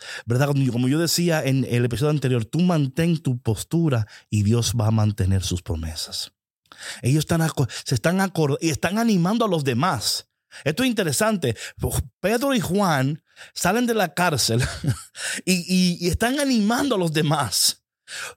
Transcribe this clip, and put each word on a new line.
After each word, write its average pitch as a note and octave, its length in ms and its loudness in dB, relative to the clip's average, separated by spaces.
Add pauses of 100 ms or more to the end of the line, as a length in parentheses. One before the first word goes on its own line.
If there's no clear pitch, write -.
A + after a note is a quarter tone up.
(260)
¿verdad? B2+ 220 2
Como C#3+ 140 2
yo, B2+ 120 2
como B2 140 2
yo D3 120 2
decía E3+ 440 0
en C3 260 2
el A#2+ 160 2
episodio B2 240 0
anterior, B2+ 360 0
tú D3+ 140 -2
mantén E3 600 2
tu B2+ 200 -2
postura B2 680 0 (220)
y G#2 140 0
Dios A2 360 2
va G#2+ 80 2
a A2 40 2
mantener G2+ 520 2
sus - 180 -4
promesas. - 720 -8 (720)
Ellos C#3 160 4
están E3 220 0
aco-, D3+ 280 0 (160)
se C3+ 100 -2
están E3+ 240 0
acor-, D#3+ 400 0
y E3 100 0
están F3 280 -2
animando A3 480 2
a - 20 0
los E3 160 0
demás. C3 640 -2 (380)
Esto D#3+ 180 0
es C4 60 2
interesante. G#3 640 0 (640)
Pedro A#3+ 340 0
y A#3+ 60 2
Juan D#3 640 0 (300)
salen A3 320 0
de A#3 80 0
la F#3+ 200 0
cárcel C3 480 0
<laughs> - 840 -6
y, F3+ 80 2
y, F3 520 0
y E3+ 40 2
están A#3+ 300 0
animando B3 560 2
a - 20 0
los E3+ 160 0
demás. C#3+ 680 0 (560)